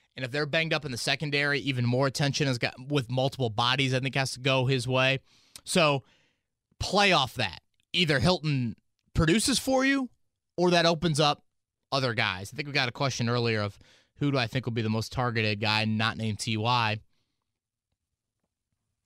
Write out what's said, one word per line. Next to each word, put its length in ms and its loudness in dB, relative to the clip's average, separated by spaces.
And 100 -8
if 60 -6
they're 160 -2
banged 260 0
up 100 -2
in 80 -8
the 60 -8
secondary, 640 -2
even 260 -2
more 220 2
attention 400 0
has 100 0
got, 160 -4
with 200 -2
multiple 420 -2
bodies, 420 0
I 60 2
think 160 -4
has 160 0
to 80 -10
go 260 2
his 220 0
way. 320 2
So 400 2
play 320 4
off 240 2
that. 240 -4
Either 260 2
Hilton 560 0
produces 460 4
for 260 2
you 240 0
or 140 4
that 160 4
opens 320 0
up 240 0
other 240 -2
guys. 360 -2
I 40 -18
think 120 -8
we 60 -12
got 160 0
a 20 -8
question 380 -2
earlier 320 0
of 160 -4
who 160 -2
do 80 0
I 80 0
think 180 -4
will 80 -4
be 80 -2
the 80 -2
most 220 -4
targeted 500 -2
guy 240 0
not 320 0
named 220 -4
T 180 -2
Y. 420 0